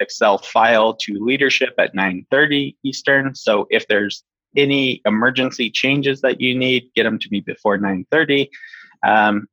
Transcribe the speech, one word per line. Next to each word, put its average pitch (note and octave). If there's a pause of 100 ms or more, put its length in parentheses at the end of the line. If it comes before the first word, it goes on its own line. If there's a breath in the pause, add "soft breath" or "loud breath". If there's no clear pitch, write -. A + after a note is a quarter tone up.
Excel G2+
file A2+
to G#2
leadership C3
at -
nine F#2+
thirty C#3+
Eastern. C3+
So G#2
if A2+
there's G#2 (320)
any C#3
emergency B2
changes C#3
that C3
you B2+
need, B2+
get A2+
'em A2
to -
me G2+
before -
nine G2
thirty. C#3+ (560 loud breath)
Um, G#2